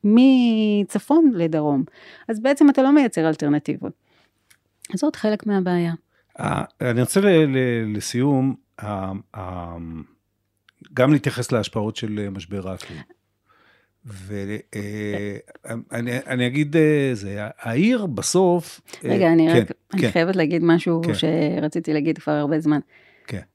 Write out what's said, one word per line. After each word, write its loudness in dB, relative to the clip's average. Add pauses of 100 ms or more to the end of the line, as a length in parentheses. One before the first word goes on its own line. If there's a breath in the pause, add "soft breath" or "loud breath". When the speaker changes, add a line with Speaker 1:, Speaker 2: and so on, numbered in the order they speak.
Speaker 1:
מצפון 4
לדרום. 0 (440 loud breath)
אז -6
בעצם 6
אתה 2
לא 4
מייצר 2
אלטרנטיבות. -2 (1000)
אז -6
זאת -2
חלק -2
מהבעיה. 0 (480)
Speaker 2:
אה, -2 (160)
אני 0
רוצה 0
ל-, 2
ל-, 2
לסיום, 0 (280)
אה, -6 (220)
אה, -12 (1200)
גם 4
להתייחס -2
להשפעות -4
של, -8
אה, -8
משבר -10
האקלים. -14 (1040)
ו-, -10 (180)
אה, -8 (560)
אני, -4
אני -2
אגיד, -2
אה, 4
זה, -8 (200)
העיר 0
בסוף, 0 (240 loud breath)
אה, -4
Speaker 1:
רגע, 4
אני 6
Speaker 2:
כן, 6
Speaker 1:
רק, 0 (220)
אני 2
Speaker 2:
כן. 2
Speaker 1:
חייבת 2
להגיד 0
משהו 2
Speaker 2:
כן. 0
Speaker 1:
שרציתי -2
להגיד -2
כבר -4
הרבה 0
זמן. 0 (480 soft breath)
Speaker 2:
כן. -10 (140)